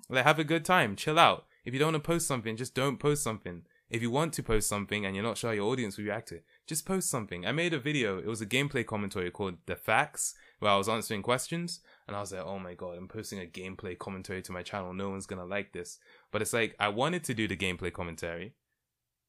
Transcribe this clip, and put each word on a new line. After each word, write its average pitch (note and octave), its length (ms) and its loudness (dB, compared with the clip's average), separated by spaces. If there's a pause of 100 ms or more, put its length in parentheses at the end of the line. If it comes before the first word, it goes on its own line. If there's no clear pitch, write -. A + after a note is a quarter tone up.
Like, B2+ 140 4
have D3+ 160 8
a D#3+ 60 2
good D#3+ 200 2
time. D3+ 300 4
Chill D#3 240 2
out. A2+ 260 8 (200)
If A#2+ 80 -4
you C3+ 60 0
don't D3+ 100 4
wanna D#3 100 2
post E3 260 2
something, A2+ 320 0
just B2 160 -6
don't B2+ 240 2
post C#3+ 240 2
something. F#2+ 440 -4 (240)
If A2+ 120 -2
you A#2 80 2
want D3 240 2
to C3+ 100 -4
post A2 240 4
something G#2 380 0
and F#2+ 100 -2
you're G2 80 0
not A2+ 140 -2
sure A#2 160 0
your G2+ 180 2
audience A#2+ 260 0
will G#2 80 -6
react G#2 240 -4
to E2+ 80 -10
it, - 80 -18 (220)
just - 180 -4
post F#3 240 0
something." F#2 360 -2
I G#2+ 60 0
made E3 220 2
a D3 60 0
video. A#2 380 2
It E2+ 100 -6
was A2 140 -4
a A2 40 -2
gameplay C3+ 400 2
commentary G2 440 -2
called F#2 360 -4
The F2+ 100 -4
Facts, - 580 0 (260)
where G#2 120 4
I G2 60 8
was G2 120 2
answering A2 320 0
questions, E3+ 600 -2 (260)
and G#2 100 -8
I - 40 -4
was G2 120 -8
like, F#2 120 -6
"Oh G2 140 -6
my F2+ 140 -8
god, F2 240 -8
I'm F2+ 100 -12
posting G#2 320 -8
a F2+ 60 -6
gameplay F#2 520 -8
commentary F#2 460 -8
to - 80 -12
my F2+ 120 -6
channel. F#2 300 -6
No G2 180 -4
one's G2 160 -8
gonna F#2 180 -8
like G2 280 -6
this." - 260 -10 (320)
But G#2+ 100 0
it's G#2+ 120 0
like, A2+ 260 2
I G#2 100 -10
wanted D3+ 360 -2
to C3+ 100 -4
do G#2+ 120 0
the G2 100 -4
gameplay F#2 360 -2
commentary. E2+ 640 -8 (720)